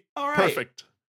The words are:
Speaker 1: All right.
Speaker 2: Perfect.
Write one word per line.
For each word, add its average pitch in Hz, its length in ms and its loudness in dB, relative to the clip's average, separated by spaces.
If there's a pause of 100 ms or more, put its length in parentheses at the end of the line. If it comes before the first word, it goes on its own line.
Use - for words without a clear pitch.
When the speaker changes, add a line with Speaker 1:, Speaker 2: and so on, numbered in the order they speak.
(160)
Speaker 1:
All 285 140 -4
right. 294 80 -2
Speaker 2:
Perfect. 151 460 0 (260)